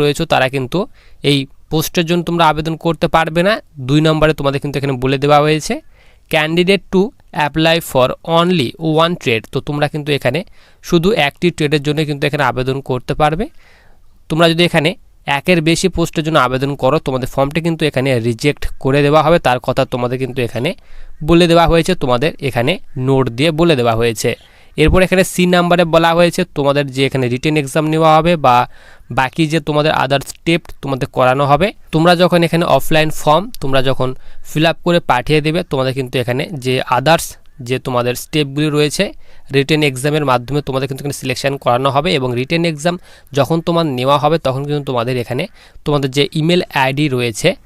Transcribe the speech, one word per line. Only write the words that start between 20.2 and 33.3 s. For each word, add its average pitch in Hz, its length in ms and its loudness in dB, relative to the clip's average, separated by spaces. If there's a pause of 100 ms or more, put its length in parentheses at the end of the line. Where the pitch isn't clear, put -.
কিন্তু 127 240 -6
এখানে 117 220 -4 (600)
বলে 170 220 6
দেওয়া 170 200 6
হয়েছে, 165 200 2 (120)
তোমাদের 123 280 0 (160)
এখানে 120 260 0 (340)
নোট 135 180 2 (120)
দিয়ে 151 120 2 (100)
বলে 170 200 4
দেওয়া 117 200 2
হয়েছে। 117 300 0 (540)
এরপর 160 220 6
এখানে 185 260 2
সি 180 120 0 (120)
নাম্বারে 175 280 4 (120)
বলা 165 220 4
হয়েছে 175 240 2 (160)
তোমাদের 143 280 2 (100)
যে 135 120 0
এখানে 131 260 0
রিটেন 151 280 -2
এক্সাম 151 320 -2
নেওয়া 160 220 4
হবে 160 180 4 (120)
বা 123 100 6 (640)
বাকি 131 240 0 (100)
যে 165 140 2
তোমাদের 151 240 2 (120)
other 135 260 0
step 170 320 -2 (220)
তোমাদের 135 240 -4 (100)
করানো 131 340 2
হবে। 147 160 2 (260)
তোমরা 165 280 4
যখন 175 260 4
এখানে 165 180 0 (120)
অফলাইন 156 320 2 (120)
ফর্ম 156 220 2 (180)